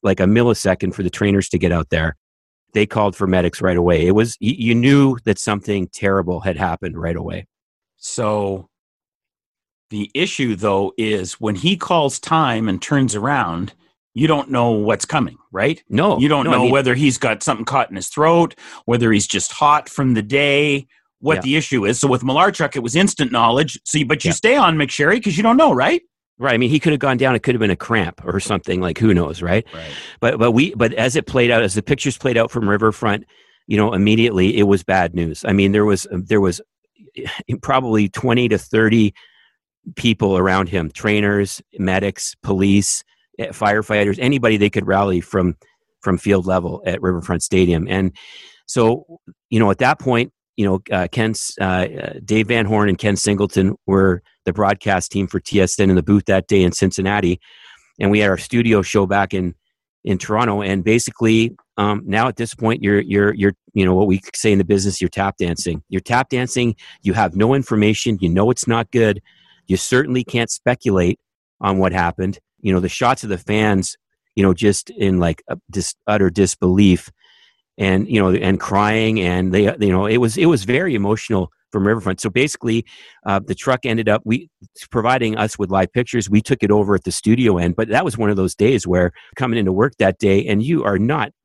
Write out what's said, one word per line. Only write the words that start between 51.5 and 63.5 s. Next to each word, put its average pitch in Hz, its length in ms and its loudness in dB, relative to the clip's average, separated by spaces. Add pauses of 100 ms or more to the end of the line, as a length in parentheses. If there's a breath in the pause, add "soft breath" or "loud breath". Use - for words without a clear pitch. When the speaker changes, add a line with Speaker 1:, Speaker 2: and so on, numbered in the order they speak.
Speaker 1:
uh, - 40 -4
uh, 92 500 -4 (100)
Dave 107 260 0
Van 113 160 0
Horn 104 240 2
and 90 80 0
Ken 104 180 -2
Singleton 98 600 0 (120)
were 95 340 2 (240)
the 92 60 0
broadcast 98 600 -2
team 98 140 -2
for 107 140 -6
T 101 220 0
S - 180 0
N 98 100 4
in 92 60 4
the 87 80 2
booth 101 220 2
that 95 220 0
day 98 160 4
in 90 100 2
Cincinnati. 95 640 0 (600 loud breath)
And 101 120 2
we 104 80 4
had 104 100 2
our 92 80 0
studio 117 440 0
show 98 240 0
back 98 280 -2
in, 92 220 -4 (480)
in 95 140 -2
Toronto. 107 440 -2
And 98 220 -4
basically, 113 720 0 (220)
um, 104 280 -2
now 110 220 0
at 123 80 -6
this 117 180 -8
point, 110 300 -2
you're, 101 160 2
you're, 101 340 0
you're, 98 200 0 (200)